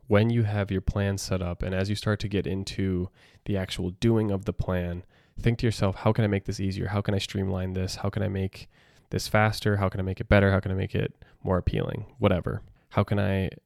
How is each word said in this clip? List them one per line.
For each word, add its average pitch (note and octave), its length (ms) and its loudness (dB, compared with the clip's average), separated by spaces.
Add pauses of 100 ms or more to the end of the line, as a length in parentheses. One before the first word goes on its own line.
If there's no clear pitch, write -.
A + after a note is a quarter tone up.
When G#2+ 220 6
you A#2 140 2
have G2+ 280 0
your F#2 100 0
plan G2 360 0
set F#2 240 -4
up, F2 200 -6
and F#2 120 -2
as F#2+ 160 0
you G#2 60 0
start G#2 260 -2
to G#2 60 -4
get F#2+ 180 0
into F#2+ 640 -2 (360)
the G#2 100 -2
actual F#2 360 -4
doing A2 380 2
of G2 140 -2
the - 80 -4
plan, F2 520 -4 (360)
think A#2 200 2
to B2 80 0
yourself, G2+ 300 0
"How A2 140 2
can A2 140 2
I - 20 2
make G2 180 0
this G2 140 -6
easier? F#2+ 280 -2
How G2+ 140 -2
can G#2 120 0
I G2 40 2
streamline F#2+ 560 -2
this? F#2 240 -4
How G2 120 -4
can G2+ 120 -4
I G2 60 0
make F#2+ 420 -4 (400)
this - 200 -4
faster? G#2+ 480 2
How G2 100 2
can F#2+ 140 -2
I - 20 -2
make F#2+ 160 -4
it - 80 -6
better? G2 240 6
How G2 80 4
can F#2+ 120 -4
I F#2+ 40 -2
make F#2+ 200 -4
it G2 200 -2 (280)
more F#2+ 140 2
appealing?" - 480 -2 (140)
Whatever. F#2 420 0 (280)
How - 160 2
can G2+ 140 0
I G2 320 0 (140)